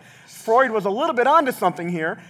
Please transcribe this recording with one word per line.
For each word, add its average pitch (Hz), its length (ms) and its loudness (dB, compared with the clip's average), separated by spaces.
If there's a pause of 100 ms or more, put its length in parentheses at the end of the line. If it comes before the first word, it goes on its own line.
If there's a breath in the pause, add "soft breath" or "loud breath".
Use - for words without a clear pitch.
(260 loud breath)
Freud 240 460 0
was 208 140 -2
a 202 40 0
little 277 240 -2
bit 240 140 0
onto 294 240 4
something 175 380 -2
here, 170 300 -4 (100)